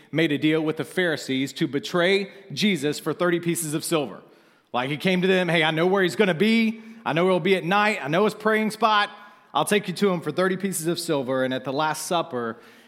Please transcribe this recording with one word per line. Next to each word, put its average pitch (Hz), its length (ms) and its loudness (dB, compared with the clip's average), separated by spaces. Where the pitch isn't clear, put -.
made 156 200 2
a 143 60 2
deal 156 240 2
with 156 160 -2
the 143 80 -4
Pharisees 135 680 -2
to 165 140 -2
betray 180 640 0
Jesus 147 460 0
for 156 160 -4
thirty 175 260 0
pieces 165 340 -2
of 156 100 -4
silver. 135 380 -2
Like, 123 160 -2
he 151 80 -4
came 185 240 0
to 185 60 2
them, 185 200 2
"Hey, 165 160 2
I 160 80 2
know 160 140 2
where 190 160 4
he's 180 140 0
gonna 196 180 4
be. 220 480 2
I 127 80 -2
know 170 120 2
where 185 80 4
he'll 180 60 2
be 185 160 2
at 170 100 0
night. 208 360 2
I 135 60 -6
know 165 160 2
his 208 100 0
praying 214 380 0
spot. 214 400 2
I'll 151 120 2
take 202 220 0
you 180 80 -4
to 202 140 2
him 175 120 -2
for 156 100 -6
thirty 185 260 0
pieces 185 300 -6
of 170 100 0
silver." 135 460 -2
And 127 100 -2
at 131 120 -6
the 139 80 -4
Last 151 340 -2
Supper, 123 500 -4